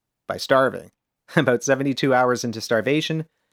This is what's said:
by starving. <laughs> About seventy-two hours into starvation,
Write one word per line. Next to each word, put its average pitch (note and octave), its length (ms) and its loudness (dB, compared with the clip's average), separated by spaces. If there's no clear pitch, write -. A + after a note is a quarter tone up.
by F#2 120 -6
starving. A2+ 520 0
<laughs> - 240 -8
About B2 260 2
seventy-two C3+ 500 0
hours B2 320 2
into A2+ 160 -6
starvation, D3 680 -2